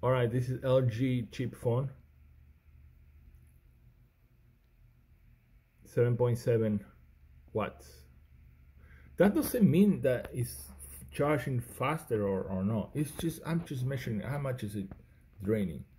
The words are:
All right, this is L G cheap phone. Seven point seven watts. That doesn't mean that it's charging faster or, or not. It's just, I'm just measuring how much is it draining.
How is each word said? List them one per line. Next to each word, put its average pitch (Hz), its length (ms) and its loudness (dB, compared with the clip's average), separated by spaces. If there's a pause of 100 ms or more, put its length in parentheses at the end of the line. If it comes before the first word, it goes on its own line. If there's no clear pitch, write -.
All 127 60 4
right, 123 180 2
this 123 180 -2
is 127 140 -4
L 131 200 4
G 123 500 0
cheap - 240 -6
phone. 127 340 -2 (4000)
Seven 120 320 2
point 120 220 2
seven 110 460 0 (680)
watts. - 360 -6 (1300)
That 196 180 6
doesn't 247 340 4
mean 165 340 6
that 127 300 0
it's - 360 -6 (420)
charging 143 500 0
faster 123 640 -2
or, 98 180 0
or 95 200 -2
not. 104 320 0
It's 143 160 -2
just, - 340 -6
I'm 165 200 -2
just 131 200 -6
measuring 127 360 -4
how 143 180 -4
much 131 240 -4
is 104 140 -6
it 95 100 -6 (560)
draining. 95 420 -2 (140)